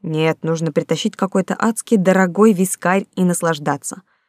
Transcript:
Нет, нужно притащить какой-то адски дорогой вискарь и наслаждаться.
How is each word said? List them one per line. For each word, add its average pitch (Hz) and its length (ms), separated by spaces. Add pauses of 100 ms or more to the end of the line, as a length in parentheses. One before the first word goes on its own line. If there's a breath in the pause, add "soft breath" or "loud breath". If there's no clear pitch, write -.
Нет, 160 400
нужно 160 300
притащить 160 440
какой-то 190 420
адски 226 380
дорогой 185 560
вискарь 185 540 (100)
и 185 80
наслаждаться. 165 760 (260)